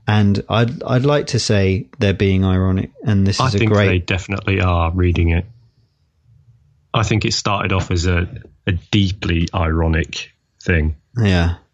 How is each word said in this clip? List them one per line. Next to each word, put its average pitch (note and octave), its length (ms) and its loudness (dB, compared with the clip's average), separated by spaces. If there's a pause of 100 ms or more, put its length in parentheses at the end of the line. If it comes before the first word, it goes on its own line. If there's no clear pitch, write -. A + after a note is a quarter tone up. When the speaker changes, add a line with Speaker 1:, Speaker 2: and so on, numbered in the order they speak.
Speaker 1:
and G#2 400 2
I'd, A#2 360 0
I'd B2 200 0
like D3 240 0
to A#2+ 120 -2
say G2 480 0 (100)
they're G2+ 160 2
being F#2+ 320 2
ironic, F#2 460 0 (120)
and G2 220 2
this F#2+ 160 0
Speaker 2:
I C3 60 2
Speaker 1:
is G2+ 80 0
a - 20 0
Speaker 2:
think G#2+ 160 2
Speaker 1:
great G#2 140 4
Speaker 2:
they F#2 120 2
definitely G2 600 -4
are F2 300 0
reading F2 380 0
it. E2+ 160 0 (1500)
I A#2 80 0
think G#2+ 240 0
it - 80 -2
started G2+ 400 -2
off F#2 160 -2
as F2 160 -2
a, F2 240 0 (380)
a F#2+ 60 2
deeply F2+ 760 -2
ironic E2 800 -2 (300)
thing. D#2 340 0 (220)
Speaker 1:
Yeah. F2+ 380 2 (180)